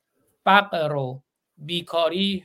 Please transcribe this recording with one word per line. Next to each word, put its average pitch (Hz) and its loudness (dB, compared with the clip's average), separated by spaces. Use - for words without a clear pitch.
فقر 190 2
و 135 -6
بیکاری 170 -2